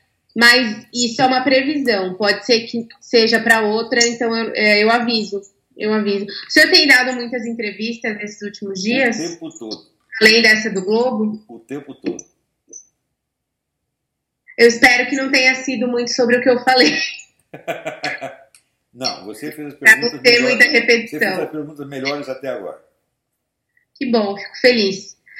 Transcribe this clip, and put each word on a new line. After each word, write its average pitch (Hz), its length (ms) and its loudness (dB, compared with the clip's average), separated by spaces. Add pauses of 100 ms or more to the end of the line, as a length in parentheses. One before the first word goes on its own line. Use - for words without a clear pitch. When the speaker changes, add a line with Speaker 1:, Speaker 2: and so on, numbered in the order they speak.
(360)
Speaker 1:
Mas 240 580 2
isso 240 280 -2
é 262 40 4
uma 254 180 2
previsão, 262 720 0
pode 202 300 -2
ser 233 160 2
que 233 260 -8 (120)
seja 226 400 2
pra 226 220 2
outra, 226 460 -2
então 233 280 -2
eu, 226 200 -4
é, 208 260 2
eu 214 80 4
aviso, 226 520 -2 (360)
eu 214 160 -2
aviso. 202 320 -2
O - 260 -14
senhor 311 200 4
tem 311 160 4
dado 254 260 4
muitas 240 320 -6
entrevistas 220 720 -6
nesses 208 240 -12
últimos 196 400 -10
dias? 240 360 0
Speaker 2:
O - 120 -6
tempo - 220 -14
todo. - 420 -14 (280)
Speaker 1:
Além 220 200 6
dessa 220 300 2
do 185 120 -4
Globo? 214 640 -2
Speaker 2:
O - 120 -18
tempo 139 340 -12
todo. - 300 -8 (2250)
Speaker 1:
Eu 233 100 8
espero 240 420 4
que 285 60 -4
não 269 160 -2
tenha 262 240 2
sido 254 320 -4
muito 240 260 -2
sobre 247 240 2
o 240 40 0
que 269 80 2
eu 240 140 2
falei. 262 340 4 (560)
Speaker 2:
<laughs> 147 920 -10 (500)
Não, 120 320 -8
você 143 260 -12
fez 151 180 -12
as 143 40 -16
Speaker 1:
Pra 220 220 6
não 240 60 -4
Speaker 2:
perguntas 233 200 -4
Speaker 1:
ter 247 120 6
Speaker 2:
melhores. 254 220 2
Speaker 1:
muita 247 160 4
repetição. 233 480 0
Speaker 2:
Você 226 60 0 (100)
fez 180 40 -6
as 160 100 -6
perguntas 147 380 -12
melhores 139 420 -8
até 135 200 -10
agora. 101 300 -10 (1160)
Speaker 1:
Que 277 160 -8
bom, 202 260 -2
fico - 240 -16
feliz. 220 560 0 (220)